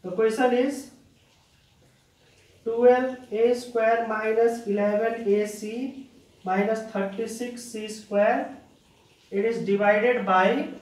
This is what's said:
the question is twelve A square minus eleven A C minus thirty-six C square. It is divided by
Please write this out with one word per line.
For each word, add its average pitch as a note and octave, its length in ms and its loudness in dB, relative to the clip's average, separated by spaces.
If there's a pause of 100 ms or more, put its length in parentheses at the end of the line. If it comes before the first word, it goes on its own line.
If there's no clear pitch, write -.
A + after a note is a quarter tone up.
the F3+ 80 -8
question A3+ 420 2
is C#4 380 -2 (1700)
twelve B3 540 4 (140)
A A#3 240 4
square A3+ 520 0
minus A3 600 0
eleven G#3 600 0
A G#3 200 2
C A#3 640 -10 (320)
minus G3+ 480 0
thirty-six A3+ 720 -6
C G#3+ 240 -12
square. G#3+ 720 -2 (760)
It G3 120 -2
is A3+ 220 -2
divided G#3 580 2
by G3 460 2 (120)